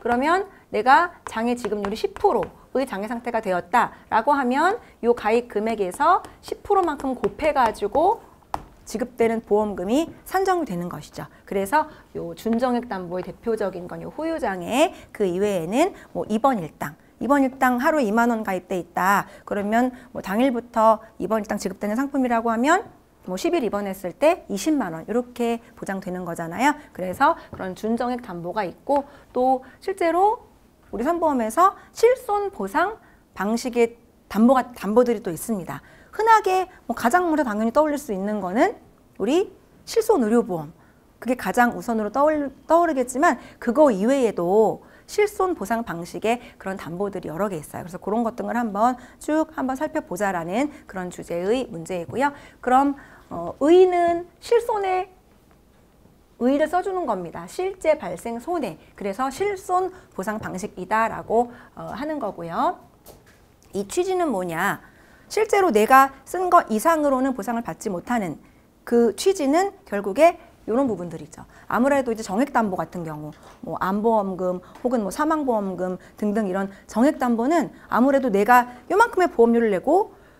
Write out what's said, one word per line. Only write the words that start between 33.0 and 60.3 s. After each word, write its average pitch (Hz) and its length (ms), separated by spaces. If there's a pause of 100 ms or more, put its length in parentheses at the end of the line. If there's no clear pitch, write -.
방식의 233 640 (300)
담보가, 247 440
담보들이 220 500
또 190 80
있습니다. 160 500 (320)
흔하게 392 560 (180)
뭐 240 100
가장 359 320
먼저 302 160
당연히 226 280
떠올릴 294 260
수 233 140
있는 202 280
거는 214 360 (420)
우리 330 360 (300)
실손 440 380
의료보험. 180 500 (460)
그게 233 180
가장 196 400
우선으로 214 360
떠올-, 285 380 (160)
떠오르겠지만 302 720 (200)
그거 269 320
이외에도 208 920 (220)
실손 381 480
보상 226 280
방식의 220 580 (160)
그런 190 200
담보들이 185 520
여러 170 200
개 190 80
있어요. 143 260
그래서 175 160
그런 220 240
것 226 140
등을 208 200
한번 233 400 (220)
쭉 311 360
한번 262 220
살펴보자라는 208 920 (160)
그런 180 240
주제의 190 560
문제이고요. 185 640 (280)
그럼, 180 340 (340)
어, 170 320
의의는 349 680 (100)
실손의 403 720 (1300)
의의를 285 300
써주는 359 380
겁니다. 180 420
실제 359 500
발생 233 400
손해. 240 400 (160)
그래서 202 360
실손 370 640 (220)
보상 208 240